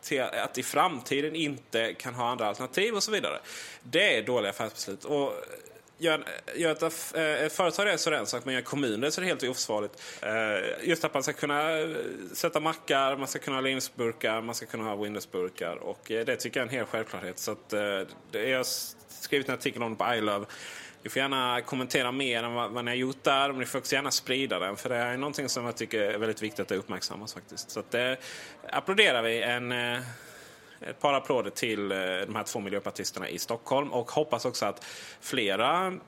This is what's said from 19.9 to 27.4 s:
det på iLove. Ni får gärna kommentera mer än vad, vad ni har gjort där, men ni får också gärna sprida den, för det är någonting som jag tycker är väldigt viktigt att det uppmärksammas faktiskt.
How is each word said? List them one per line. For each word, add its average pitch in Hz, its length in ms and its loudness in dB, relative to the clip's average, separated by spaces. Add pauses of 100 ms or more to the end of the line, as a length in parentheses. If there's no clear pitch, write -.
det 107 140 0
på 120 100 4
iLove. 104 320 2 (560)
Ni 104 80 -8
får 131 120 0
gärna 127 380 2
kommentera 127 520 0
mer 127 300 0
än 120 120 -2
vad, 117 160 0
vad 120 140 -4
ni 120 60 0
har 123 60 0
gjort 131 280 -2
där, 139 240 6
men 135 100 -2
ni 127 80 0
får 135 120 -2
också - 160 0
gärna 139 160 2
sprida 127 480 0
den, 95 180 0
för - 120 -6
det 123 80 0
är 120 200 0
någonting 143 320 -2
som 120 160 -2
jag 117 120 -2
tycker 110 240 0
är 104 180 2
väldigt 107 240 0
viktigt 107 180 -4
att 95 80 -2
det 98 80 0
uppmärksammas 98 580 -6
faktiskt. - 360 -12